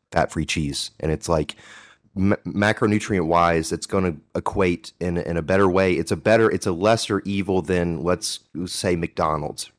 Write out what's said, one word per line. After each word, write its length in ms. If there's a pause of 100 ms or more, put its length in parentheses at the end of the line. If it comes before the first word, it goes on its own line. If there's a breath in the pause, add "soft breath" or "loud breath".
(120)
fat-free 320
cheese? 460 (100)
And 100
it's 180
like, 280 (580 loud breath)
ma-, 220 (100)
macronutrient 800
wise, 460
it's 140
gonna 300 (180)
equate 640
in, 180
in 180
a 60
better 260
way. 260
It's 180
a 40
better, 340
it's 160
a 60
lesser 520
evil 380
than, 400
let's 380 (260)
say, 300
McDonald's, 840